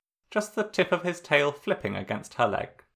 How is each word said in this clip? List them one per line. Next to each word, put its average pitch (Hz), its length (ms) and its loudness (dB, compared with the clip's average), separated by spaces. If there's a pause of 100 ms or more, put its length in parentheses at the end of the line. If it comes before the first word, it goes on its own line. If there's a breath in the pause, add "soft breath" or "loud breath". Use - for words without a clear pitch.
(300)
just - 260 -2
the 214 120 0
tip - 240 0
of 170 120 2
his 175 180 -2
tail 143 300 2
flipping 123 440 -4
against 101 380 -6
her 120 140 2
leg. - 360 -4 (120)